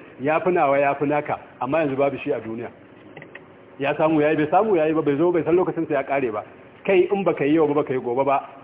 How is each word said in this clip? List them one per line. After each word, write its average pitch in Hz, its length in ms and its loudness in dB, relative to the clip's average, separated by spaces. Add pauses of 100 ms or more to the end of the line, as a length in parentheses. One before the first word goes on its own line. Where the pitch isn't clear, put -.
(200)
ya 151 200 0
fi 175 100 -2
nawa 147 300 2
ya 139 160 2
fi 147 100 -4
naka, 143 320 -2 (240)
amma 135 180 -2
yanzu 143 160 -2
babu 135 220 0
shi 143 140 -6
a 123 80 -2
duniya. 113 300 -10 (1080)
Ya 139 200 -2
samu 156 240 2
yayi, 151 160 2
bai 151 120 0
samu 202 260 2
yayi 160 180 2
ba, 156 80 0
bai 147 160 0
zo 175 140 2
bai 170 120 0
san 156 120 0
lokacin 165 320 0
sa 151 60 -4
ya 135 100 0
kare 135 280 -2
ba. 104 120 -6 (420)
Kai 185 260 4
in 196 120 -2
baka 160 220 0
yi 147 100 2
yau 160 120 4
ba, 143 60 0
baka 143 200 0
yi 127 60 -2
gobe 120 240 -2
ba, 139 180 0 (220)